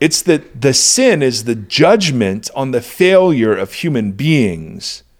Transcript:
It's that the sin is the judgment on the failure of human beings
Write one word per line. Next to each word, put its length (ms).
It's 220
that 400
the 120
sin 480
is 220
the 100
judgment 1000
on 160
the 80
failure 760
of 180
human 380
beings 920